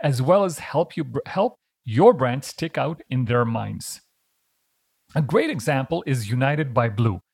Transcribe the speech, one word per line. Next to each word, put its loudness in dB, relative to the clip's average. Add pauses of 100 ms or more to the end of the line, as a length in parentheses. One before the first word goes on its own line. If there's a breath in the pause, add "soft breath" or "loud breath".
as 0
well 4
as -4
help -4
you -4
br-, -6
help -2 (280)
your 6
brand -2
stick -8
out -2
in -2
their 2
minds. -6 (1120)
A 2
great 2
example -2
is -2
United -2
by 2
Blue, 0 (140)